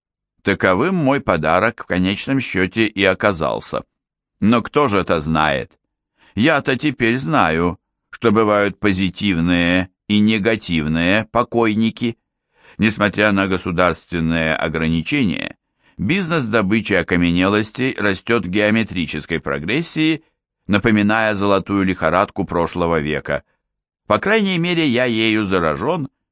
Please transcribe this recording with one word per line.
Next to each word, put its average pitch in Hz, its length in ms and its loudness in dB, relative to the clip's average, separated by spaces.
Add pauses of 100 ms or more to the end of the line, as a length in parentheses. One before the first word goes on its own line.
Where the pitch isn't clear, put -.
(420)
Таковым 101 520 2
мой 139 260 0
подарок 90 640 0
в - 40 -20
конечном 95 520 -2
счёте 107 480 -2
и - 160 -4
оказался. 82 800 0 (560)
Но 110 240 2
кто 147 240 0
же 101 120 0
это 85 220 0
знает? 76 520 -2 (640)
Я-то 135 420 2
теперь 123 400 -2
знаю, 87 640 0 (300)
что - 200 0
бывают 104 480 2
позитивные 90 1120 0 (160)
и 104 140 2
негативные 95 1120 0
покойники. 113 840 0 (640)
Несмотря 104 540 2
на 98 160 0
государственные 82 1040 0
ограничения, 80 1000 -2 (420)
бизнес 160 460 0
добычи 107 480 0
окаменелостей 92 1080 0
растёт 101 480 -2
в - 20 -8
геометрической 90 920 -2
прогрессии, 143 840 -4 (460)
напоминая 107 680 2
золотую 98 500 0
лихорадку 92 600 0
прошлого 85 560 -2
века. 71 420 -4 (640)
По 208 120 2
крайней 202 400 0
мере, 165 280 0
я 123 200 2
ею 110 380 0
заражён 95 640 -2 (240)